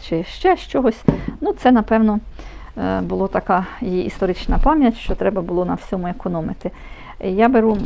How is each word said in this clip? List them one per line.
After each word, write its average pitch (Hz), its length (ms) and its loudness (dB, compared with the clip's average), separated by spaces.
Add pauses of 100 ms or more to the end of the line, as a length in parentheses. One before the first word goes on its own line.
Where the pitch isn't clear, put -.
чи 170 220 -2
ще - 320 2
з - 40 -10
чогось. 247 420 -2 (380)
Ну, 392 120 -2
це, 254 200 4
напевно, 220 480 4 (580)
е, 190 220 -2
була 185 280 -2
така 185 380 0 (140)
її 180 240 -2
історична - 540 0
пам'ять, 269 380 4
що - 180 -4
треба 196 280 0
було 175 220 0
на 175 100 -2
всьому 185 320 -6
економити. 180 640 -4 (500)
Я 196 280 2
беру 220 380 4